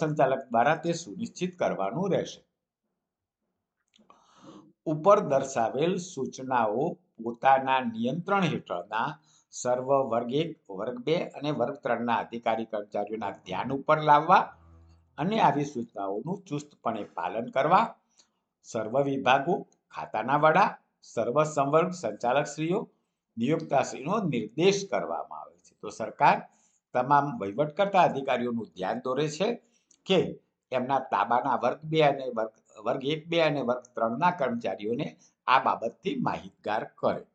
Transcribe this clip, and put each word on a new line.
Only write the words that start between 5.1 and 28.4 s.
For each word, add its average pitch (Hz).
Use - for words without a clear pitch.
દર્શાવેલ 131
સૂચનાઓ 127
પોતાના 131
નિયંત્રણ 165
હેઠળના 107
સર્વ 127
વર્ગ 120
એક, -
વર્ગ 123
બે 160
અને 143
વર્ગ 131
ત્રણના 117
અધિકારી 113
કર્મચારીઓના 104
ધ્યાન 95
ઉપર 151
લાવવા 165
અને 202
આવી 147
સૂચનાઓનું 113
ચુસ્તપણે 117
પાલન 98
કરવા 160
સર્વ 110
વિભાગો, 139
ખાતાના 117
વડા, 175
સર્વ 120
સંવર્ગ 151
સંચાલકશ્રીઓ, 143
નિયોક્તાશ્રીનો 139
નિર્દેશ 160
કરવામાં 82
આવે 76
છે. -
તો 107
સરકાર 143
તમામ 139
વહીવટ 107
કરતા 190
અધિકારીઓનું 120